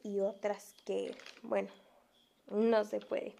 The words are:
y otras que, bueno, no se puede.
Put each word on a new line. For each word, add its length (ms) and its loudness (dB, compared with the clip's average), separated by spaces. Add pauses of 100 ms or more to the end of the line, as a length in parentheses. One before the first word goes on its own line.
y 160 -2
otras 560 -2 (100)
que, 300 -4 (260)
bueno, 280 0 (800)
no 360 4
se 140 -2
puede. 400 -4